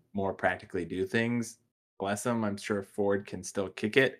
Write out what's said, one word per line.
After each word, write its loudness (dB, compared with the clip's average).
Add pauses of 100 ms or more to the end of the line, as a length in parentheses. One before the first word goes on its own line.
(140)
more 0
practically -2
do -2
things. 0 (400)
Bless -2
him, 0
I'm 0
sure -2
Ford 0
can -10
still -4
kick -2
it 6